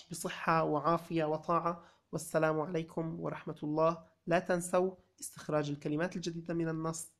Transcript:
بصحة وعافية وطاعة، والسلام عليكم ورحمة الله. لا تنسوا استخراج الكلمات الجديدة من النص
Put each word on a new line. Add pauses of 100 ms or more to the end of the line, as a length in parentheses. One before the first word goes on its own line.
(120)
بصحة
وعافية
وطاعة، (280)
والسلام
عليكم
ورحمة
الله. (240)
لا
تنسوا (240)
استخراج
الكلمات
الجديدة
من
النص